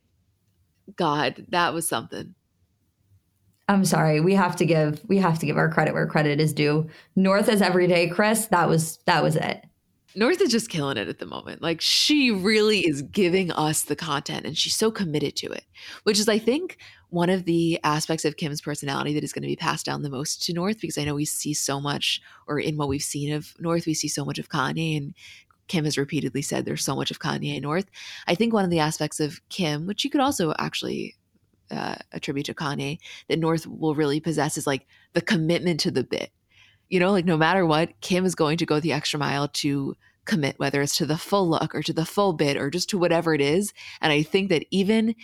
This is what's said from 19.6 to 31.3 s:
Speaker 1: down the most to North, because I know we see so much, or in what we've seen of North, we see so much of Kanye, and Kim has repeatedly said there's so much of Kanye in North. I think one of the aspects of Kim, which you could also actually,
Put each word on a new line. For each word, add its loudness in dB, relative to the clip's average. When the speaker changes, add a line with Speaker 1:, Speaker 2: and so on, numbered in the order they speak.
Speaker 1:
down -4
the -6
most -6
to -4
North, -4
because -6
I -2
know -2
we -2
see -4
so -4
much, -4
or -4
in -4
what -2
we've -2
seen -4
of -8
North, -2
we 0
see -4
so -4
much -6
of -12
Kanye, -2
and -8
Kim 0
has 0
repeatedly -2
said -4
there's -4
so -2
much -4
of -8
Kanye -4
in -8
North. -2
I 2
think 0
one 2
of 0
the 2
aspects -2
of -4
Kim, -4
which -4
you -4
could 2
also 0
actually, -6